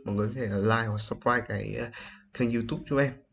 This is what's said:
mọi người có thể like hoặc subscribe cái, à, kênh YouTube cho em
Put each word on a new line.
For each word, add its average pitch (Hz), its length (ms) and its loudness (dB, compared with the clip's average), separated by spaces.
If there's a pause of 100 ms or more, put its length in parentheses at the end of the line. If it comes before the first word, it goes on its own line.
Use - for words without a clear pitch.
mọi 101 100 -2
người 104 140 2
có 123 60 -4
thể 127 120 -2
like 110 400 2
hoặc 107 120 -2
subscribe 117 500 0
cái, 104 320 -4
à, 117 100 -4 (440)
kênh 117 180 2
YouTube 117 380 -2
cho 139 80 4
em 139 140 4 (200)